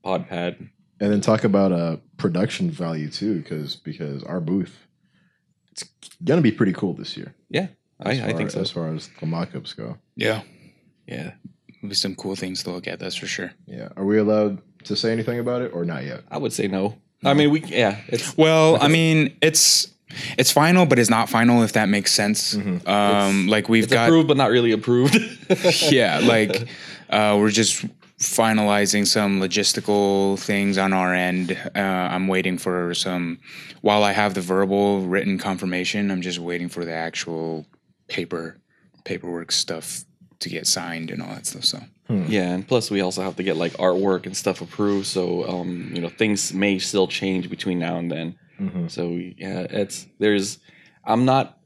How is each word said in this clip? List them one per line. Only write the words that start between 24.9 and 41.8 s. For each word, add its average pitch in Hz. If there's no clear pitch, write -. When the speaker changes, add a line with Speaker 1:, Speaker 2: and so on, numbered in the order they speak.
Speaker 1:
<laughs> 175
Speaker 3:
Yeah, 92
like, 117
uh, 104
we're 107
just 107
finalizing 104
some 98
logistical 98
things 98
on 98
our 92
end. 90
Uh, -
I'm 92
waiting 92
for 87
some, 87
while 104
I 101
have 104
the 98
verbal 98
written 92
confirmation, 95
I'm 92
just 87
waiting 87
for 87
the 82
actual 82
paper, 85
paperwork 87
stuff -
to -
get 85
signed 85
and 85
all 87
that -
stuff. -
So. -